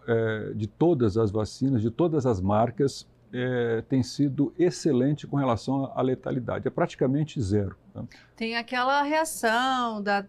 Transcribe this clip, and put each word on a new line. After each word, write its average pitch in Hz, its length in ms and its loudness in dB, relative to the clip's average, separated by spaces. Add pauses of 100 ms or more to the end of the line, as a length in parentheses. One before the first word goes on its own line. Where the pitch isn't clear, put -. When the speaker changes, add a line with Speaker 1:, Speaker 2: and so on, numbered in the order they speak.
Speaker 1:
é, 110 460 0
de 107 140 -4
todas 123 500 2
as 113 140 2
vacinas, 110 500 0
de 113 80 0
todas 151 380 0
as 104 120 2
marcas, 104 680 0 (240)
é, 120 580 -2
tem 131 140 2
sido 139 560 0
excelente 151 680 2
com 143 120 -4
relação 131 480 0
à, - 140 -8
à - 40 0
letalidade. 127 640 -4
É - 20 0
praticamente 151 720 -2
zero, 98 340 0 (200)
né? 110 80 -10 (320)
Speaker 2:
Tem 226 220 -6
aquela 254 440 0
reação, 254 1040 0
da, 202 260 0